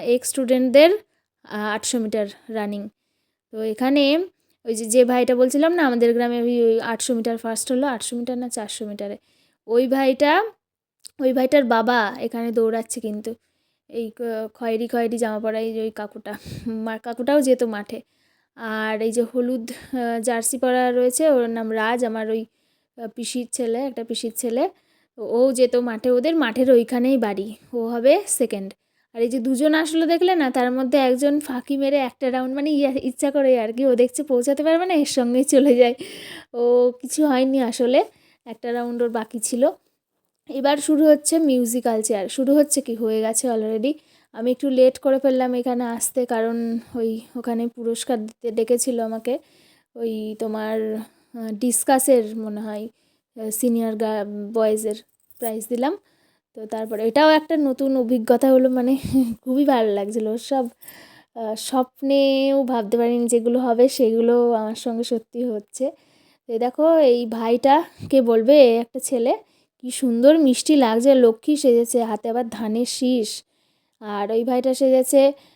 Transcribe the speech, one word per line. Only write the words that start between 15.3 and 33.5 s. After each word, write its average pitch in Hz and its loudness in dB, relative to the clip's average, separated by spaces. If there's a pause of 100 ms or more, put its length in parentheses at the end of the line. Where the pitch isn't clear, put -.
পরা 220 -4
এই 226 -6
যে 220 -6
ওই 220 -6
কাকুটা, 208 -14 (340)
মা-, 220 -8
কাকুটাও 247 0
যেত 254 2
মাঠে। 220 -8 (540)
আর 220 -6
এই 226 -2
যে 233 0
হলুদ, 240 -4
আহ, 233 -6
জার্সি 233 -2
পরা 247 0
রয়েছে, 247 2
ওর 240 2
নাম 226 -6
রাজ, 226 0
আমার 220 -4
ওই, 220 -4 (520)
আহ, 233 -12
পিসির 240 -8
ছেলে, 233 -4
একটা 262 -8
পিসির 226 -8
ছেলে। 254 -2 (480)
ও 240 0
যেত 247 0
মাঠে, 240 -2
ওদের 254 2
মাঠের 254 2
ওইখানেই 247 4
বাড়ি, 208 -4 (180)
ও 233 -4
হবে 247 4
সেকেন্ড। 202 -4 (400)
আর 226 -6
এই 233 2
যে 254 -2
দুজন 269 0
আসলো 320 0
দেখলে 349 2
না, 277 0
তার 247 0
মধ্যে 262 0
একজন 269 2
ফাঁকি 277 -6
মেরে 277 0
একটা 262 -4
রাউন্ড, 254 -4
মানে, 285 -4
ইয়া, 277 0 (100)
ইচ্ছা 277 -4
করে 269 2